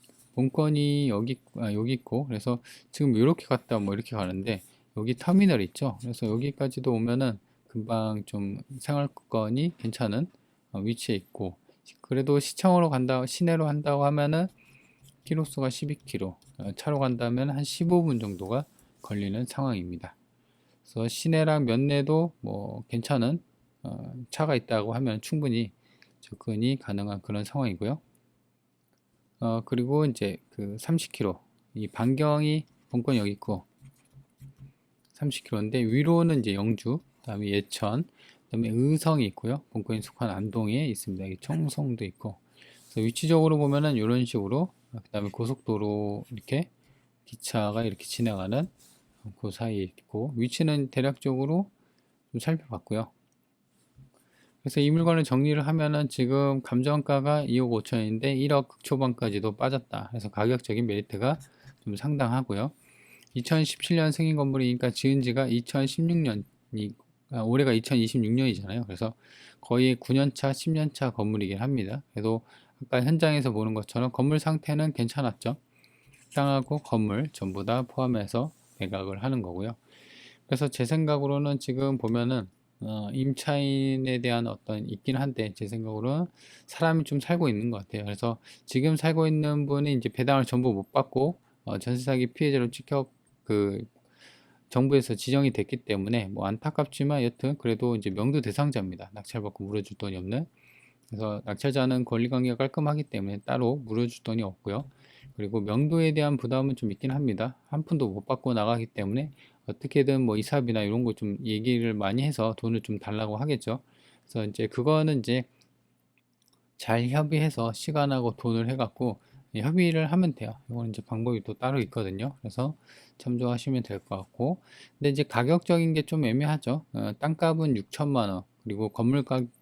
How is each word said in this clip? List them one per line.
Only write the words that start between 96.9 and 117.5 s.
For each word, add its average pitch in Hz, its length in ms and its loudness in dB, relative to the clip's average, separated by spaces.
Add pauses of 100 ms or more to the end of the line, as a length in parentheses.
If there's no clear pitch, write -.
여튼 135 340 -2
그래도 117 380 0
이제 104 140 -4
명도 120 320 0
대상자입니다. 101 720 -2
낙찰받고 104 500 -10
물어줄 98 340 -6
돈이 98 200 -6
없는. 104 280 -4 (640)
그래서 107 380 -6
낙찰자는 127 580 0
권리관계가 123 540 0
깔끔하기 147 460 0
때문에 101 420 -6
따로 127 320 2
물어줄 117 460 -4
돈이 113 200 -2
없고요. 101 420 -6 (520)
그리고 104 240 -2
명도에 151 520 2
대한 147 220 2
부담은 131 400 0
좀 110 160 -4
있긴 131 200 -4
합니다. 123 440 -2 (120)
한 151 160 -4
푼도 139 260 0
못 98 160 -8
받고 131 280 -2
나가기 113 340 0
때문에 117 440 -4 (360)
어떻게든 135 540 2
뭐 113 140 2
이사비나 117 480 0
이런 110 200 0
거 113 100 0
좀 101 300 -4
얘기를 117 500 0
많이 104 300 0
해서 117 340 0
돈을 113 240 0
좀 107 180 -6
달라고 107 380 -4
하겠죠. 131 440 -2 (420)
그래서 110 220 -4
이제 107 220 -2
그거는 151 520 4
이제 120 240 2 (1300)
잘 117 320 0
협의해서 147 640 0